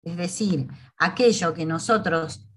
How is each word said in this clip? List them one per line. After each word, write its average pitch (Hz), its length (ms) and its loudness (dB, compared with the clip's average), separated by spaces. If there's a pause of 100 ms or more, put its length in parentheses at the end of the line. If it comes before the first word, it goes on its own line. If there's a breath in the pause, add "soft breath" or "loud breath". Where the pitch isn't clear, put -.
Es 170 160 -8
decir, 175 500 -2 (300 loud breath)
aquello 180 560 2
que 165 100 -6
nosotros 165 840 -2 (100)